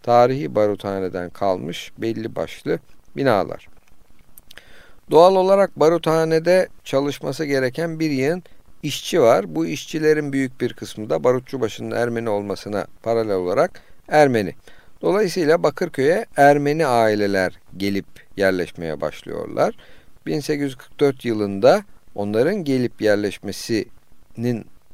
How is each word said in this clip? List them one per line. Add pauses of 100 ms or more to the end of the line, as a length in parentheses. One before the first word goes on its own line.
tarihi
baruthaneden
kalmış
belli
başlı (360)
binalar. (1400)
Doğal
olarak
baruthanede (160)
çalışması
gereken
bir
yığın (400)
işçi
var.
Bu
işçilerin
büyük
bir
kısmı
da
barutçu
başının
Ermeni
olmasına (180)
paralel
olarak (260)
Ermeni. (460)
Dolayısıyla
Bakırköy'e (120)
Ermeni
aileler (180)
gelip (320)
yerleşmeye
başlıyorlar. (500)
Bin
sekiz
yüz
kırk
dört
yılında (320)
onların
gelip
yerleşmesinin (280)